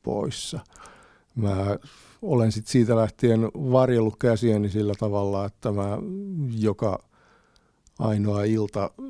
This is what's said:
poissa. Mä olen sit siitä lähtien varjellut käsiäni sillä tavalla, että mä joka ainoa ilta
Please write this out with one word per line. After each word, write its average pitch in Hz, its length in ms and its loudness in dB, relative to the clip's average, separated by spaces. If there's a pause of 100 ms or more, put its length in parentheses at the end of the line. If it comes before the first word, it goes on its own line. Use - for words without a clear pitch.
poissa. - 580 -6 (720)
Mä 101 440 0 (440)
olen 120 300 2
sit 107 140 -6
siitä 117 300 4
lähtien 113 440 2 (140)
varjellut 123 600 2
käsiäni 110 540 2
sillä 104 280 -2
tavalla, 101 460 -2
että 101 280 -6
mä 101 260 -4 (600)
joka 104 400 0 (1000)
ainoa 104 460 0
ilta 104 460 -2 (180)